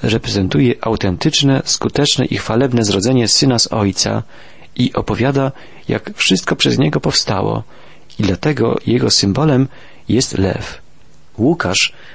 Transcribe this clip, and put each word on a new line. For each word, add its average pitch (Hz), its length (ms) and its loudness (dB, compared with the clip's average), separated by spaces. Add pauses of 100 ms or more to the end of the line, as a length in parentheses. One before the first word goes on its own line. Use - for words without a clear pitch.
reprezentuje 113 800 2
autentyczne, 117 840 0
skuteczne - 600 0
i - 140 -2
chwalebne 120 460 2
zrodzenie 104 440 2
Syna 127 300 2
z - 140 0
Ojca 107 500 0 (540)
i 123 160 0
opowiada, 135 600 0 (360)
jak - 260 -2
wszystko - 420 0
przez 120 220 2
Niego 151 220 2
powstało, 110 640 -2 (560)
i 110 40 0
dlatego 117 640 2
Jego 120 240 2
symbolem 131 580 2 (400)
jest 123 300 0
lew. - 440 -2 (560)
Łukasz 117 540 0 (220)